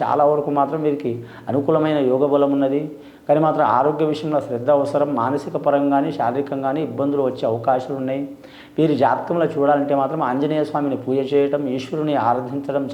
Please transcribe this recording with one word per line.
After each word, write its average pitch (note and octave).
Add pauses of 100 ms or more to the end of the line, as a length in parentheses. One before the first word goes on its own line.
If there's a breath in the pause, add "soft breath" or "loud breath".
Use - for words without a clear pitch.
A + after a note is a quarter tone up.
చాలా C3
వరకు D3
మాత్రం C#3+
వీరికి C3 (240 loud breath)
అనుకూలమైన D3+
యోగ C3
బలం C#3
ఉన్నది. C#3 (380 loud breath)
కానీ D3+
మాత్రం D#3
ఆరోగ్య C#3+
విషయంలో D#3
శ్రద్ధ B2
అవసరం. C#3+
మానసిక C#3
పరంగాని, C#3+
శారీరకంగాని C3+
ఇబ్బందులు C#3
వచ్చే B2
అవకాశాలు B2+
ఉన్నాయి. C3+ (500 loud breath)
వీరి D3+
జాతకంలో C3+
చూడాలంటే C#3+
మాత్రం C#3
ఆంజనేయ D3
స్వామిని C#3+
పూజ C3+
చేయటం, C#3+
ఈశ్వరుని D3
ఆరాధించడం C3